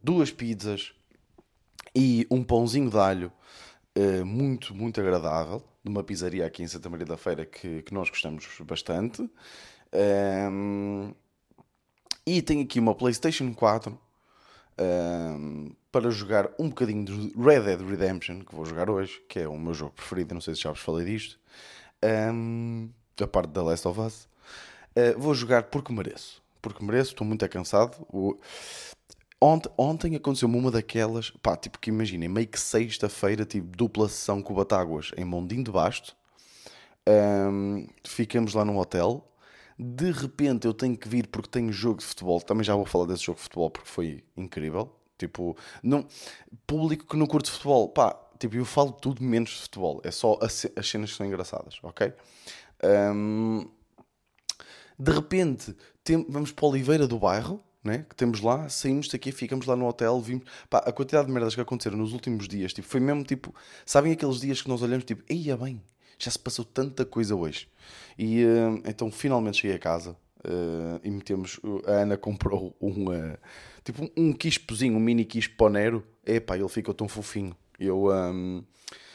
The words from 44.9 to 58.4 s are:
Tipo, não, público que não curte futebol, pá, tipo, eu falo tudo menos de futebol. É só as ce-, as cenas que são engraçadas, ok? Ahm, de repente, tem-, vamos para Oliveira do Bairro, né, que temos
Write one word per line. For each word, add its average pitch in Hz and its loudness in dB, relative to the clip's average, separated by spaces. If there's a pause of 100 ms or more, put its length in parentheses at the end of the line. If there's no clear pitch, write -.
Tipo, 87 -6 (280)
não, 139 2 (600)
público 156 -2
que 151 -4
não 151 4
curte 143 0
futebol, 131 4
pá, 120 4 (200)
tipo, 113 -4
eu 123 -2
falo 143 4
tudo 135 -6
menos 117 2
de - -12
futebol. 85 -4
É 87 -4
só 107 2
as 110 0
ce-, - -6
as 101 -4
cenas 107 -4
que - -12
são 101 -4
engraçadas, - -8
ok? - -8 (720)
Ahm, 104 2 (1300)
de 143 2
repente, 151 0 (280)
tem-, 165 2
vamos 143 -4
para - 0
Oliveira 139 4
do 117 0
Bairro, 110 2 (200)
né, 117 -2
que - -20
temos 113 2